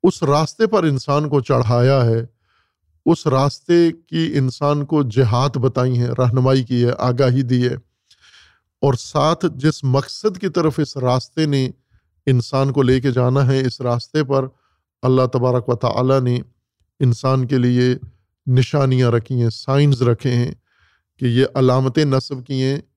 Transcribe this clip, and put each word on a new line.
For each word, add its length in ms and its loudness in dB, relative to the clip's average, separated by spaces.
اس 200 0
راستے 440 0
پر 160 0
انسان 460 0
کو 100 0
چڑھایا 680 2
ہے، 200 0
اس 220 0
راستے 640 2
کی 260 -4
انسان 520 -2
کو 180 0
جہات 540 0
بتائی 420 0
ہیں، 80 -2
رہنمائی 560 2
کی 220 0
ہے، 120 0
آگاہی 440 0
دی 260 0
ہے، 80 -4
اور 120 2
ساتھ 520 -2
جس 280 -2
مقصد 540 -2
کی 120 -4
طرف 300 -2
اس 180 -6
راستے 480 -2
نے 240 0
انسان 480 0
کو 80 0
لے 200 2
کے 100 0
جانا 360 0
ہے، 140 2
اس 200 -4
راستے 420 -4
پر 220 -2
اللہ 320 2
تبارک 360 0
و 60 2
تعالیٰ 460 0
نے 180 -2
انسان 480 0
کے 100 0
لیے 380 2
نشانیاں 640 2
رکھی 300 -2
ہیں، 80 0
signs 520 0
رکھے 300 0
ہیں 200 0
کہ 80 -6
یہ 200 2
علامتیں 500 2
نصب 400 -4
کی 180 -4
ہیں 160 -2